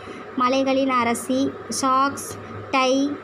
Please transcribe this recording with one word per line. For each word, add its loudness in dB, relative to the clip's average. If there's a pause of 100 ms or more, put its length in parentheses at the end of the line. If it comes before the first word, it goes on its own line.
(360)
மலைகளின் 2
அரசி, 0 (180)
சாக்ஸ், 0 (340)
டை, 2 (120)